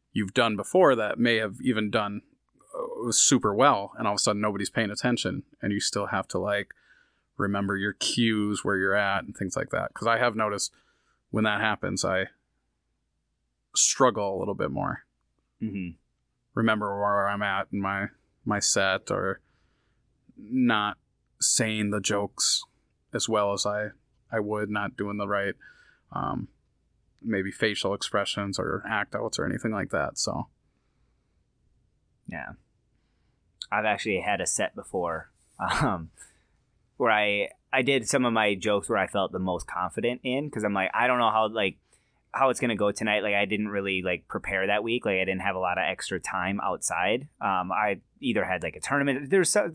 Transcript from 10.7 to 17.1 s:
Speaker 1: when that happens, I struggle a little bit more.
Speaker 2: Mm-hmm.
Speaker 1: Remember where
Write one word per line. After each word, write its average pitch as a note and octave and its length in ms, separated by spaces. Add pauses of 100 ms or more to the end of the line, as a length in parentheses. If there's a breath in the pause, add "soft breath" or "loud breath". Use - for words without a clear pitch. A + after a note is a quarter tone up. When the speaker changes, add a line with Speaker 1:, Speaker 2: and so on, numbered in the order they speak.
Speaker 1:
when A2 140
that G#2 180
happens, G2 420
I F#2 240 (1500)
struggle G#2 600
a F#2 40
little G2 160
bit F#2+ 160
more. F2 340 (560)
Speaker 2:
Mm-hmm. F#2+ 360 (580)
Speaker 1:
Remember G#2+ 440
where G2+ 280